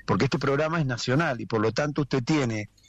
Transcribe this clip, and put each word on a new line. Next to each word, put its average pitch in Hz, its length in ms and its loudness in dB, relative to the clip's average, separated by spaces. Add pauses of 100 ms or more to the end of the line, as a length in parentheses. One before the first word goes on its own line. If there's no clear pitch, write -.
porque - 200 2
este 156 120 -2
programa 147 400 0
es 151 80 0
nacional 131 540 0
y 95 60 -8
por 110 140 0
lo 110 120 2
tanto 151 300 -2
usted 135 200 -2
tiene 117 480 0 (180)